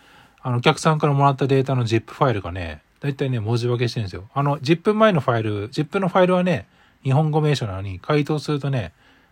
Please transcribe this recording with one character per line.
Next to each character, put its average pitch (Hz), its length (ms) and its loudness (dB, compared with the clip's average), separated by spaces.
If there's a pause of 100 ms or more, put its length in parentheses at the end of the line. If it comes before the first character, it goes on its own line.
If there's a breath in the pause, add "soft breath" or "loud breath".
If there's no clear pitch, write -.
(400 soft breath)
あ 131 100 -6
の、 120 80 0
お - 20 -2
客 151 180 2
さ 160 160 2
ん 151 40 -2
か 156 80 0
ら 147 60 2
も 139 120 4
ら 139 60 6
っ 131 60 0
た 135 100 0
デ 135 160 4
ー 131 40 -2
タ 135 80 -2
の 123 100 0
ジ 110 140 0
ッ 110 60 -4
プ - 100 -20
フ 151 100 0
ァ 131 60 2
イ 107 40 0
ル 101 80 -4
が 85 100 -8
ね、 82 300 -8 (180)
大 143 140 -4
体 135 160 -4
ね、 120 100 -2
文 113 160 -2
字 120 120 -2
化 120 100 0
け 120 100 0
し - 60 -8
て 123 60 -4
る 107 40 -2
ん - 20 -8
で 87 40 -10
す 87 60 -12
よ。 90 180 -14
あ 139 80 0
の、 143 200 0
ジ 147 120 4
ッ 165 80 -8
プ 214 120 2
前 214 180 4
の 156 80 2
フ 127 100 -2
ァ 113 100 2
イ - 20 -2
ル、 104 280 -4
ジ 151 120 -4
ッ 151 40 -2
プ 202 120 -4
の 190 100 0
フ 175 60 -4
ァ 185 100 6
イ - 20 2
ル 185 80 2
は 180 100 2
ね、 160 220 -2 (360 soft breath)
日 135 100 0
本 156 180 2
語 156 100 2
名 151 160 2
称 117 100 -6
な 98 60 -6
の 95 100 -8
に、 95 160 -10
解 147 260 0
凍 151 140 -2
す 143 140 -8
る 143 80 -2
と 139 100 -4
ね、 123 220 -4 (400 soft breath)